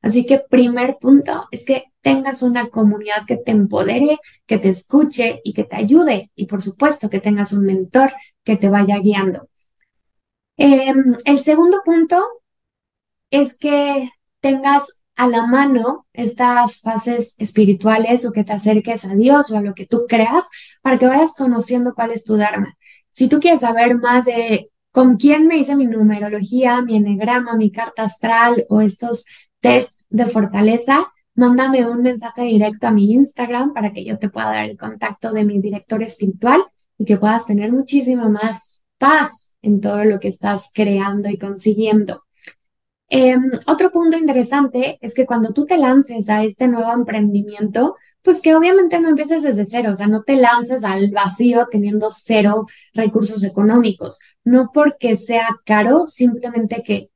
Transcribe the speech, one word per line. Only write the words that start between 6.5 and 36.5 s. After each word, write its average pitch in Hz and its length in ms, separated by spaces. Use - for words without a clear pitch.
supuesto 277 480
que 196 100
tengas 208 320
un 202 140
mentor 196 480
que 220 100
te 196 140
vaya 202 300
guiando. 196 500
Em, 269 600
el 285 140
segundo 339 440
punto 339 420
es 277 280
que 285 520
tengas 277 600
a 247 100
la 233 200
mano 262 640
estas 240 680
fases 233 600
espirituales 220 840
o 226 60
que 214 120
te 208 100
acerques 208 500
a 190 120
Dios 269 360
o 214 60
a 208 40
lo 202 120
que 190 120
tú 233 220
creas 233 380
para 254 160
que 254 100
vayas 294 280
conociendo 247 580
cuál 233 180
es 220 120
tu 214 140
dharma. 208 400
Si 262 160
tú 294 120
quieres 320 220
saber 240 360
más 240 280
de 233 440
con 254 200
quién 294 280
me 330 120
hice 277 180
mi 277 100
numerología, 214 960
mi 233 140
enegrama, 220 600
mi 214 160
carta 220 340
astral 226 640
o 214 140
estos 233 440
test 247 500
de 226 160
fortaleza, 226 840
mándame 247 520
un 240 140
mensaje 240 400
directo 214 460
a 226 40
mi 208 220
Instagram 254 600
para 208 180
que 196 100
yo 214 140
te 214 100
pueda 220 200
dar 214 180
el 208 100
contacto 220 580
de 214 120
mi 202 140
director 208 420
espiritual 226 640